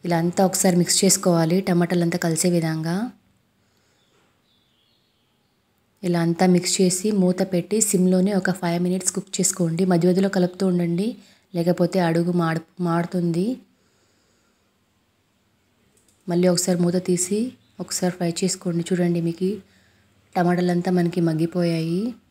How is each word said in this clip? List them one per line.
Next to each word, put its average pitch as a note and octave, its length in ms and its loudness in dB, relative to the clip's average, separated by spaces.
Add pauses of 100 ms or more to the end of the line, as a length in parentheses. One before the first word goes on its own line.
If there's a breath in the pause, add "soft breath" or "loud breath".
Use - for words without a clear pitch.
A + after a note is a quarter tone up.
ఇలా E3+ 200 0
అంతా F3 260 0
ఒకసారి F#3 320 2
మిక్స్ - 220 0
చేసుకోవాలి, F3 640 2
టమాటాలు F3 400 2
అంతా F3 180 -2
కలిసే E3 320 0
విధంగా. D#3+ 400 -2 (3000)
ఇలా E3+ 200 0
అంతా E3+ 180 2 (100)
మిక్స్ F3 240 0
చేసి F#3 280 2 (140)
మూత F3+ 200 2 (120)
పెట్టి F3 240 -2 (120)
సిమ్‌లోనే F#3 500 2
ఒక F#3 120 -2 (100)
ఫైవ్ F3 260 -4
మినిట్స్ F#3 280 -4
కుక్ - 240 -8
చేసుకోండి. E3+ 520 -2
మధ్య F3 180 2
మధ్యలో F#3+ 280 2
కలుపుతూ F3+ 340 -2
ఉండండి, F3 360 0 (460 loud breath)
లేకపోతే F3 440 0 (100)
అడుగు E3+ 340 0
మాడు-, E3 260 -2 (200)
మాడుతుంది. E3+ 580 -2 (2750)
మళ్ళీ F3+ 260 2
ఒకసారి F3 320 0
మూత F3 120 0 (120)
తీసి F#3 300 0 (440)
ఒకసారి F3+ 340 -4
ఫ్రై F3 120 -2 (120)
చేసుకోండి. F3 480 -2
చూడండి, F3 380 0
మీకు F#3 220 -2 (840 soft breath)
టమాటాలు F3+ 400 2
అంతా F3 220 0
మనకి F3 220 0 (100)
మగ్గిపోయాయి. E3 680 -2 (320)